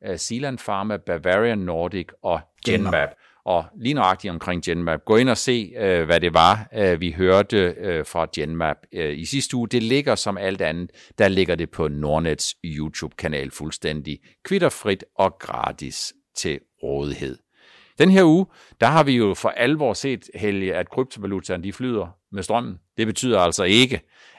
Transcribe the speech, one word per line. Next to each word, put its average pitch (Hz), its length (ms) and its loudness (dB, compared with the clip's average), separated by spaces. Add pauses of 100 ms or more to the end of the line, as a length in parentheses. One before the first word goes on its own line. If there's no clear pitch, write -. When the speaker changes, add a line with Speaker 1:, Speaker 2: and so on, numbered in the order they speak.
Speaker 1:
øh, 92 100 -6
Zealand 127 400 -6
Pharma, 104 400 -4
Bavarian 95 600 0
Nordic 90 480 -4 (180)
og 87 160 0 (260)
Genmab. 98 260 0
Speaker 2:
Genmab. 73 180 2 (360)
Speaker 1:
Og 85 200 0 (160)
lige 123 120 -2
nøjagtigt 95 380 0
omkring 85 320 -4
Genmab, 82 420 -2
gå 110 120 4
ind 127 120 6
og 113 80 0
se, 117 400 -2
øh, 92 280 2
hvad 85 140 4
det 85 140 0
var, 92 340 6 (100)
øh, 90 240 2
vi 87 100 -2
hørte, 92 680 4
øh, 85 260 -4
fra 82 300 -2
Genmab, 78 400 -2 (180)
øh, 78 240 -6
i 82 80 -10
sidste 131 320 -4
uge. 117 100 -4
Det 117 160 0
ligger 135 320 0
som 98 220 -4
alt 98 240 -4
andet, 85 300 -4 (260)
der 104 100 6
ligger 92 280 2
det 82 160 -4
på 80 160 -2
Nordnets 76 680 -2 (100)
YouTube-kanal 76 840 -8
fuldstændig 76 680 -8 (260)
kvitterfrit 147 600 -2 (120)
og 95 220 2
gratis - 760 -8 (240)
til 73 220 -4 (240)
rådighed. 69 540 -6 (640)
Den 185 100 8
her 190 120 8
uge, 170 220 6 (340)
der 113 80 6
har 156 160 6
vi 139 140 2
jo 104 160 4
for 104 160 -2
alvor 135 440 0
set, 131 420 -6
Helge, 95 400 -2
at 90 140 -4
kryptovalutaerne, 98 760 -6
de 98 100 -8
flyder 117 340 -4 (240)
med 98 120 -8
strømmen. 113 360 -4 (180)
Det 110 100 0
betyder 110 320 2
altså 87 240 2
ikke, 101 380 4 (380)